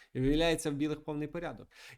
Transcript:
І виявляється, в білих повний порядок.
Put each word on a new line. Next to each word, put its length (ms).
І 60
виявляється, 520
в 20
білих 300
повний 240
порядок. 400